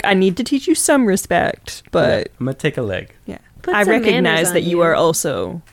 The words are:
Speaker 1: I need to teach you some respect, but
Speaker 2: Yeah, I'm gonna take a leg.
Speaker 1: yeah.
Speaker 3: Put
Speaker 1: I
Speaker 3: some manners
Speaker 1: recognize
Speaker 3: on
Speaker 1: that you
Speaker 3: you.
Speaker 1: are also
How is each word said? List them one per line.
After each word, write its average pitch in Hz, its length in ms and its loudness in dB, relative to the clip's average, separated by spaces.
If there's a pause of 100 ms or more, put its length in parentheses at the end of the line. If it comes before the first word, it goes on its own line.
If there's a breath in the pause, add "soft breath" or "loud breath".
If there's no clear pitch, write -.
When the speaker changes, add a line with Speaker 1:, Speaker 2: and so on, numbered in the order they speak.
Speaker 1:
I 202 80 2
need 190 240 2
to 233 80 -4
teach 269 200 -2
you 320 100 2
some 277 300 2
respect, - 880 -2
but 156 360 2
Speaker 2:
Yeah, - 120 -16
I'm 123 60 -4
gonna 135 100 -4
take - 220 -4
a 131 40 -4
leg. 95 320 -6 (120)
Speaker 1:
yeah. - 140 -12 (240)
Speaker 3:
Put 359 120 -4
Speaker 1:
I 208 80 2
Speaker 3:
some 196 80 2
manners 226 140 2
Speaker 1:
recognize 175 420 2
Speaker 3:
on - 60 -4
Speaker 1:
that 175 80 2
you 170 160 -4
Speaker 3:
you. 170 40 2
Speaker 1:
are 170 140 4
also 151 680 -2 (120)